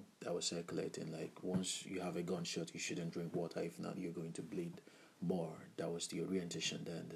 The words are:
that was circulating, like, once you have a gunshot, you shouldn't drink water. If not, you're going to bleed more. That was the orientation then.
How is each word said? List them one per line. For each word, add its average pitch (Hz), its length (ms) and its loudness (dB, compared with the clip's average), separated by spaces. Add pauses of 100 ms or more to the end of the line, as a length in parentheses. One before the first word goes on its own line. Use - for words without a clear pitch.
(220)
that 127 120 0
was 85 120 2
circulating, - 640 0
like, - 320 -4
once - 420 2
you 92 140 -2
have 87 160 0
a 87 80 4
gunshot, 85 500 0
you 87 60 -4
shouldn't 85 320 0
drink 85 240 0
water. 85 240 2
If 85 180 0
not, 87 200 -2
you're 90 160 0
going 82 200 -2
to 98 80 -4
bleed 87 380 -2 (440)
more. 85 300 4 (240)
That 85 140 2
was 85 160 0
the - 140 0
orientation - 640 2
then. 85 300 -4